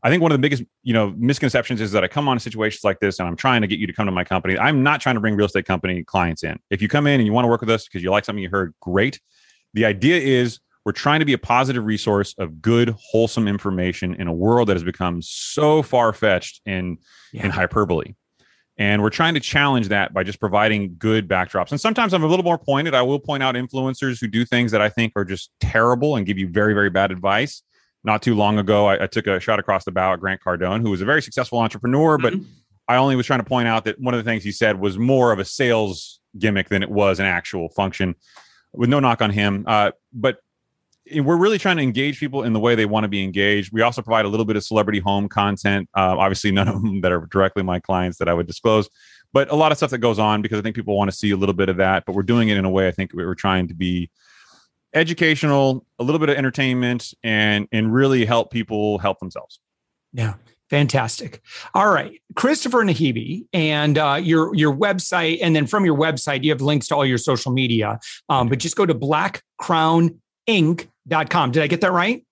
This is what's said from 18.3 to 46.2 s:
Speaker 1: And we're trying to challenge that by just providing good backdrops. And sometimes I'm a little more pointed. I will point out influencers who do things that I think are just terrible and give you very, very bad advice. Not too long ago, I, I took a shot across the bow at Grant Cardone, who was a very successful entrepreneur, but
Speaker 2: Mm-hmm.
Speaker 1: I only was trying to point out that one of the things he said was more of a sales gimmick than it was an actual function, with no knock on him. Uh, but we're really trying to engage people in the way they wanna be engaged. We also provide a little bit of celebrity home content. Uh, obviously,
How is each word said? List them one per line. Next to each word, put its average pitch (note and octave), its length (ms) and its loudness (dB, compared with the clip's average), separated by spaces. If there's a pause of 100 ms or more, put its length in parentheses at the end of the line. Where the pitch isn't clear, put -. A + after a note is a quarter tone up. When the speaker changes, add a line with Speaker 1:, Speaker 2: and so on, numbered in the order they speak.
Speaker 1:
And G#2 240 2
we're G#2+ 80 2
trying E3 240 0
to D3 60 0
challenge C3+ 480 0
that G2+ 240 0
by F#2+ 100 -2
just F#2+ 160 -6
providing G2+ 600 0
good A2 280 0
backdrops. F#2 440 -2
And D3 100 -4
sometimes A3 340 0
I'm F3 80 2
a D#3 40 0
little F3 180 2
more E3+ 140 0
pointed. C#3+ 360 0
I B2+ 80 4
will C3+ 160 0
point C#3 240 -4
out C3 120 0
influencers C3 680 -4
who A#2+ 80 -6
do A2 160 0
things A#2+ 260 0
that G#2+ 100 2
I G#2+ 80 4
think A2+ 280 -2
are G2+ 80 -2
just F#2 260 -8 (100)
terrible B2 540 2
and G#2 100 -2
give F#2+ 140 -2
you F#2+ 80 -2
very, G#2 280 2
very G2+ 160 2
bad F#2+ 200 2
advice. G2 520 -4 (420)
Not G#2+ 180 0
too A#2 140 2
long G#2 220 2
ago, G#2 280 2
I, G2 180 2
I - 40 -4
took - 180 -4
a F#2+ 140 0
shot G#2+ 180 -2
across G2 260 -2
the F#2+ 80 -8
bow F#2 200 0
at F2+ 80 -4
Grant F#2+ 200 -4
Cardone, F2+ 420 -2
who A2 80 -2
was F#2 100 -2
a F#2+ 40 -4
very C#3+ 180 0
successful A#2+ 360 -6
entrepreneur, B2+ 600 2
but B2 160 0
Speaker 2:
Mm-hmm. F#3+ 100 -6 (420)
Speaker 1:
I A#2+ 100 2
only C3+ 200 2
was B2 100 -2
trying C3 140 0
to A2 40 -4
point B2 220 -2
out A2+ 200 0
that G#2+ 120 -6
one B2 160 -2
of A#2 100 -4
the A#2 60 -4
things G#2+ 140 -4
he G2+ 80 -6
said G#2+ 260 2
was F#2+ 180 -2
more B2 360 4
of F#2+ 80 0
a F#2+ 40 -2
sales A2 760 -2 (180)
gimmick G2 300 0
than G2 160 0
it - 60 -10
was G2 280 2
an G2 80 0
actual F2 440 -4
function, F#2+ 440 -2 (580)
with A#2+ 160 0
no C#3+ 120 4
knock B2 220 2
on G#2+ 80 2
him. G2+ 360 0
Uh, G#2+ 240 2 (220)
but B2 260 -2 (840)
we're D#3+ 140 2
really G3 220 0
trying F3+ 180 0
to D3+ 80 0
engage C3 340 -2
people C#3 240 -6
in A#2 100 -2
the A2 60 0
way A#2 160 4
they A2 100 2
wanna G#2+ 220 0
be G2 160 -2
engaged. G2 500 0
We A2+ 100 2
also A#2 200 0
provide A2 220 2
a G2+ 40 -2
little A2 160 0
bit G#2+ 120 0
of G2+ 80 -2
celebrity G#2 340 0
home G2 300 -2
content. G2+ 680 0
Uh, F#2 220 2
obviously, G2 320 0